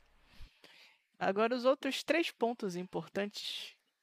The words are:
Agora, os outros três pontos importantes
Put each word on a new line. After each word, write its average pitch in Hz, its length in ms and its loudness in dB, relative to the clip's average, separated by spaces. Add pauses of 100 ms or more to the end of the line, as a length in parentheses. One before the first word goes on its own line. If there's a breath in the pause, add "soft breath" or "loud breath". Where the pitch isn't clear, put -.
(1200 loud breath)
Agora, 208 360 2
os 247 120 0
outros 269 360 2
três 330 280 2
pontos 226 440 -2
importantes - 1040 -6 (260)